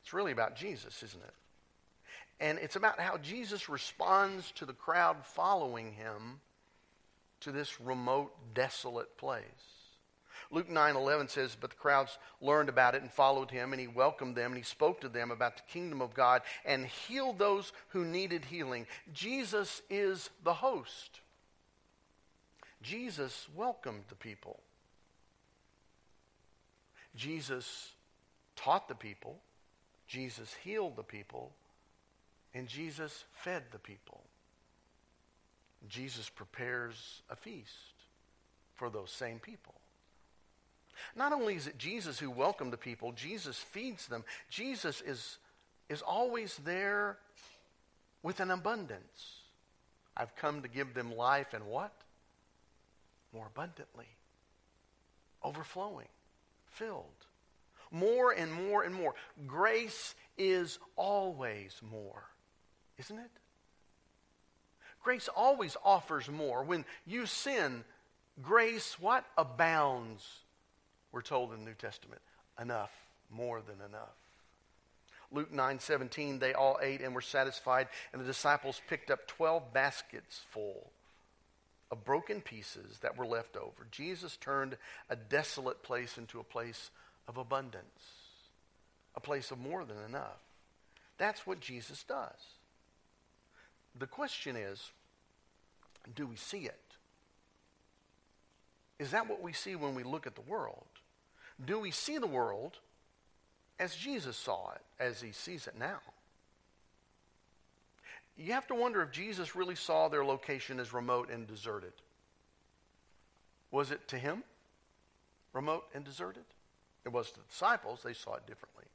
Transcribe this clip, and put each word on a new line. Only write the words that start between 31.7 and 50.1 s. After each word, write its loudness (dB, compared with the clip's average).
And -8
Jesus -8
fed -6
the -14
people. -18
Jesus -8
prepares -8
a -10
feast -16
for -4
those -8
same -8
people. -18
Not 2
only 2
is -4
it -10
Jesus -6
who -4
welcomed 2
the -4
people, -8
Jesus -8
feeds -10
them. -6
Jesus -4
is, -8
is -6
always 0
there 0
with -2
an 2
abundance. -4